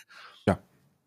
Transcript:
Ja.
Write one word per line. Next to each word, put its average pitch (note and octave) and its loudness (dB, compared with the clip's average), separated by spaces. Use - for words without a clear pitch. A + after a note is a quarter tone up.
Ja. F#2 0